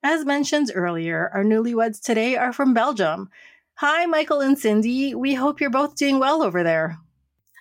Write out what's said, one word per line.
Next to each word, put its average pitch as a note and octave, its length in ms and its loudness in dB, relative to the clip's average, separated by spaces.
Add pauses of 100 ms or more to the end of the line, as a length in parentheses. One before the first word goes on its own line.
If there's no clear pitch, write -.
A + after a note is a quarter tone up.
As D#4 200 0
mentioned C#4+ 500 0
earlier, E3 580 -2
our G3 120 0
newlyweds A3+ 580 0
today A#3 340 0
are B3 160 -2
from C4 220 2
Belgium. G3 560 0 (440)
Hi, D#4 320 0
Michael D#4 340 0
and C#4 180 2
Cindy. A#3 560 0
We C4+ 200 -2
hope C#4+ 260 -2
you're C#4+ 100 -2
both C#4 240 -2
doing C#4 240 0
well C#4+ 240 2
over F3+ 220 0
there. E3 340 0 (640)